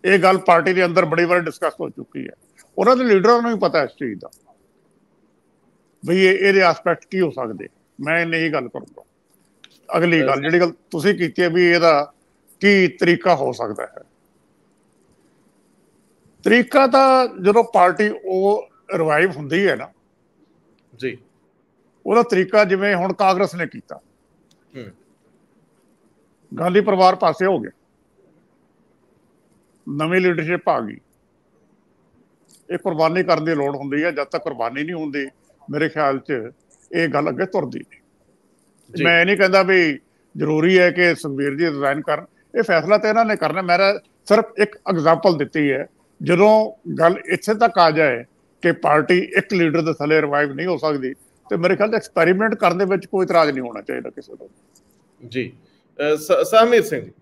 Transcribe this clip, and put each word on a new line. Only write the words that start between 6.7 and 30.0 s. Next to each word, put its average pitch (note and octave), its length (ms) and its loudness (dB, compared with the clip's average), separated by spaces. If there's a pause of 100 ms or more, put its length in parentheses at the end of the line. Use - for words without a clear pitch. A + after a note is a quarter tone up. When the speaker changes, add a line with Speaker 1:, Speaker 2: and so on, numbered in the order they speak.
Speaker 1:
ਕੀ F#3+ 100 -4
ਹੋ E3 100 0
ਸਕਦੇ। A#2+ 380 -10 (300)
ਮੈਂ D#3+ 240 -2
ਇੰਨੀ E3 140 -4
ਹੀ D#3+ 160 -2
ਗੱਲ B2+ 160 -6
ਕਰੂੰਗਾ। - 340 -16 (920)
ਅਗਲੀ E3 240 2
ਗੱਲ, D3 60 0
Speaker 2:
ਬਿਲਕੁਲ। C#3 160 0
Speaker 1:
ਜਿਹੜੀ E3+ 180 0
ਗੱਲ E3+ 120 0 (180)
ਤੁਸੀਂ F3 240 0
ਕੀਤੀ F3 280 -4
ਹੈ F3 60 2
ਵੀ F3 180 2
ਇਹਦਾ E3 460 2 (480)
ਕੀ G3 280 4
ਤਰੀਕਾ E3+ 460 0
ਹੋ C3+ 180 -4
ਸਕਦਾ A2+ 300 -8
ਹੈ, - 200 -16 (2500)
ਤਰੀਕਾ B3 420 2
ਤਾਂ C4 400 4 (160)
ਜਦੋਂ G#3+ 220 4
ਪਾਰਟੀ F#3 440 2 (160)
ਉਹ G3 440 -2 (260)
revive D#3+ 360 2
ਹੁੰਦੀ D#3 380 -2
ਹੈ C#3 80 2
ਨਾ A#2 120 -12 (1040)
Speaker 2:
ਜੀ, A#2+ 240 -8 (920)
Speaker 1:
ਉਹਦਾ A3 160 2
ਤਰੀਕਾ G#3 420 2
ਜਿਵੇਂ G3 320 0
ਹੁਣ F#3 160 -4
ਕਾਂਗਰਸ F#3+ 420 0
ਨੇ E3+ 120 -6
ਕੀਤਾ। - 340 -18 (760)
Speaker 2:
ਹੂੰ। B2 80 -16 (1700)
Speaker 1:
ਗਾਂਧੀ F3+ 280 0
ਪਰਿਵਾਰ F#3+ 360 4
ਪਾਸੇ F#3 300 0
ਹੋ F#3 120 0
ਗਿਆ, G#2 120 -10 (2250)
ਨਵੀਂ D#3 340 0